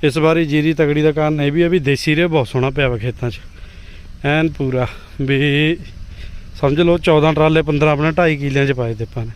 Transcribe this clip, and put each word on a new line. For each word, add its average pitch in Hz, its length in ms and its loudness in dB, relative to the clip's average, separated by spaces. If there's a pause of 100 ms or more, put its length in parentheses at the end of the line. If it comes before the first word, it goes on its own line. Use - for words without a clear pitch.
ਇਸ 143 140 2
ਵਾਰੀ 160 280 4
ਜੀਰੀ 151 280 2
ਤਗੜੀ 151 300 2
ਦਾ 151 100 4
ਕਾਰਨ 151 280 0
ਇਹ 143 120 0
ਵੀ 165 100 2
ਹੈ 170 60 4
ਵੀ 180 100 2
ਦੇਸੀ 143 380 0
ਰੇਹ 170 100 2
ਬਹੁਤ 160 220 0
ਸੋਹਣਾ 131 220 0
ਪਿਆ 139 180 0
ਵਾ 123 100 -2
ਖੇਤਾਂ 120 320 -4
'ਚ, - 100 -12 (840)
ਐਨ 156 240 2
ਪੂਰਾ। 131 380 -2 (340)
ਵੀ 143 580 0 (840)
ਸਮਝ 143 200 2
ਲਓ, 170 180 4
ਚੌਦਾਂ 156 360 4
ਟਰਾਲੇ, 156 280 4
ਪੰਦਰਾਂ 151 300 2
ਆਪਣੇ 151 180 0
ਢਾਈ 160 260 2
ਕਿੱਲਿਆਂ 143 300 0
'ਚ 135 60 0
ਪਾਏ 120 220 -2
ਤੇ 113 100 -6
ਆਪਾਂ 113 200 -8
ਨੇ। 110 120 -10